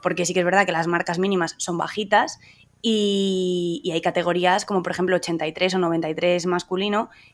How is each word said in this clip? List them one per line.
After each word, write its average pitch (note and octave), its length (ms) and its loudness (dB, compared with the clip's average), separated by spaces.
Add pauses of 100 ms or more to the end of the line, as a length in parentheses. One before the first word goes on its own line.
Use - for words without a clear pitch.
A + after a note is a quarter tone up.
porque F3 240 -2
sí E3+ 80 -2
que F#3 60 2
es F3 40 2
verdad F#3 220 4
que F3+ 60 -2
las E3 160 0
marcas E3+ 320 0
mínimas F#3 380 0
son E3+ 200 -4
bajitas G#3+ 640 0 (400)
y, F#3+ 1000 0
y F3 80 -4
hay E3 100 0
categorías F3+ 640 2
como, F#3+ 200 0
por F3+ 80 -4
ejemplo, F3+ 240 0
ochenta E3 320 -2
y D#3+ 40 -8
tres F3+ 220 -2
o F#3+ 40 2
noventa E3 300 0
y D#3 60 -4
tres F3 320 0
masculino F#3+ 600 -2 (240)